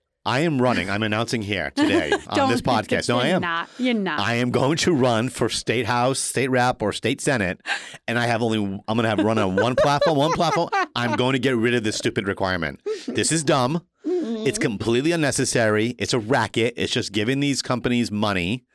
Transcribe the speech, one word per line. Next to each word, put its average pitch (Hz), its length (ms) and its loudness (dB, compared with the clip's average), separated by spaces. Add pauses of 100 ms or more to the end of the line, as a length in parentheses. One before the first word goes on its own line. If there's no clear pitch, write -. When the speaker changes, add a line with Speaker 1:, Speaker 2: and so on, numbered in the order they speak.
(240)
Speaker 1:
I 120 160 2
am 156 200 2
running. 113 300 2
I'm 104 140 0
announcing 110 380 -2
here 95 340 -2
today 294 340 2
Speaker 2:
<laughs> - 160 -2
Speaker 1:
on 277 240 2
this - 100 0
Speaker 2:
Don't, - 40 -12
Speaker 1:
podcast. 107 440 0
No, 120 120 2
I 131 80 0
Speaker 2:
you're 185 80 2
Speaker 1:
am. 170 60 0
Speaker 2:
not. 170 260 -4 (100)
You're 247 160 0
not. 185 240 -2
Speaker 1:
I 104 160 0
am 123 160 0
going 139 280 2
to 185 140 2
run 123 360 2
for 120 200 -2
state 120 380 -2
house, 123 320 0
state 127 300 -2
rep, 123 340 2
or 101 100 0
state - 280 -2
senate, 104 400 0 (480)
and 117 100 0
I 120 80 2
have 117 160 0
only, 110 160 2
I'm 101 380 -2
gonna 113 120 2
have 107 120 2
run 110 180 2
on 95 160 2
one 117 220 2
platform, 143 420 2
one 151 140 2
platform. 170 360 0 (280)
I'm 120 180 0
going 127 200 0
to 135 40 0
get 127 180 0
rid 120 180 2
of 117 100 0
this 107 120 -2
stupid 107 300 -2
requirement. 92 540 -2 (260)
This - 240 -2
is 156 140 0
dumb. 143 380 2 (220)
Speaker 2:
Mm-mm. 233 440 -4
Speaker 1:
It's - 100 -2
completely 123 540 0
unnecessary. 120 840 0
It's - 160 -2
a 131 60 2
racket. 113 580 0
It's - 160 -4
just 117 200 -4
giving 107 260 0
these 139 240 0
companies 120 480 -2
money. 104 540 -2 (100)